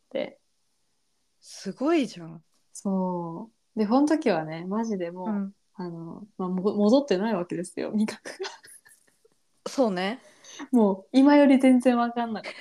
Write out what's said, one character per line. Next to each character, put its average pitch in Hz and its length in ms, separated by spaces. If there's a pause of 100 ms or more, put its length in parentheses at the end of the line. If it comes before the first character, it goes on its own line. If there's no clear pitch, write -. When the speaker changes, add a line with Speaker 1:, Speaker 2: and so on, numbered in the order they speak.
Speaker 1:
て。 - 280 (1000)
Speaker 2:
す - 320
ご 285 220
い 285 120
じ - 140
ゃ 165 60
ん。 165 180 (300)
Speaker 1:
そ 180 760 (260)
う。 220 40
で、 214 80
こ 254 140
の 294 40
時 302 240
は 160 140
ね、 160 220
マ 214 180
ジ 220 140
で 175 140
も 185 120
う、 202 60
Speaker 2:
う - 20
ん。 196 240 (200)
Speaker 1:
あ 180 120
の、 165 400 (100)
ま 185 100
あ、 - 20
も-、 185 260
戻 214 280
っ - 20
て 185 120
な 214 120
い 220 40
わ 175 120
け 165 100
で 170 80
す - 160
よ、 - 120
味 214 140
覚 - 240
が。 - 60 (1300)
Speaker 2:
そ 247 200
う 202 40
ね。 190 280 (520)
Speaker 1:
も 208 340
う、 - 80
今 277 240
よ 285 80
り 262 140
全 262 200
然 247 160
わ 240 160
か 240 140
ん 226 80
な 196 80
か - 80
っ - 120